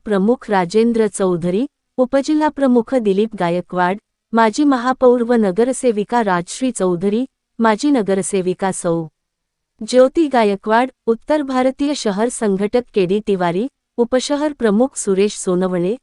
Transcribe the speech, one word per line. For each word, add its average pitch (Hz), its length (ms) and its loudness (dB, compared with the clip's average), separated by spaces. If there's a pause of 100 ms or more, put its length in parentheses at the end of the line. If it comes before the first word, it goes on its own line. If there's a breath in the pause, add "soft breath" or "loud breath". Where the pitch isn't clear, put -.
प्रमुख 214 460 0
राजेंद्र 214 560 2
चौधरी, 185 600 -2 (300)
उपजिल्हा 294 520 0
प्रमुख 254 460 0
दिलीप 214 360 0 (100)
गायकवाड, 180 560 -2 (360)
माजी 226 320 2
महापौर 254 580 2
व 233 100 0
नगरसेविका 226 920 0
राजश्री 190 460 -2
चौधरी, 190 540 -2 (340)
माजी 226 320 0
नगरसेविका 190 840 -2
सौ 165 340 -2 (840)
ज्योती 269 440 4
गायकवाड, 220 560 2 (180)
उत्तर 294 360 0
भारतीय 269 520 -2
शहर 214 340 -2
संघटक 208 520 -2 (140)
के 196 100 2
डी 196 240 0
तिवारी, 180 380 0 (300)
उपशहर 277 640 -2
प्रमुख 226 280 2 (100)
सुरेश 196 400 -2
सोनवणे, 185 680 -2